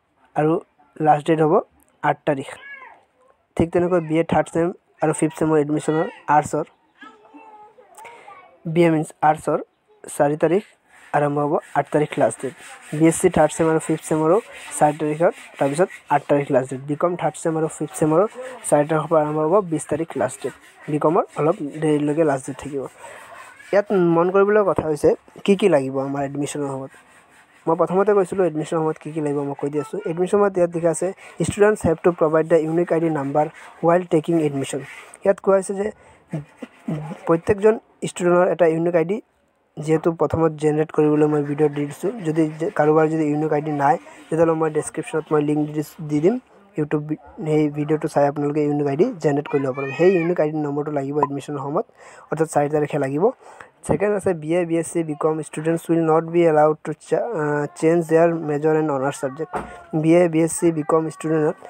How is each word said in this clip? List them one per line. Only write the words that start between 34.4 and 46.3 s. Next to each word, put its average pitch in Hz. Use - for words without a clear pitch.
admission।" 139
ইয়াত 196
কোৱা 196
হৈছে 196
যে 202
প্ৰত্যেকজন 208
ষ্টুডেণ্টৰ 175
এটা 175
ইউনিক 170
আই 160
ডি 208
যিহেতু 156
প্ৰথমত 165
generate 151
কৰিবলৈ 151
মই 151
video' 147
দি 147
দিছোঁ। 160
যদি 160
যে 165
কাৰোবাৰ 156
যদি 160
ইউনিক 151
আই 147
ডি 151
নাই, 147
তেতিয়াহ'লে -
মই 160
ডেছক্ৰিপশ্যনত 156
মই 151
link 151
দি 151
দিছ-, 151
দি 147
দিম। 208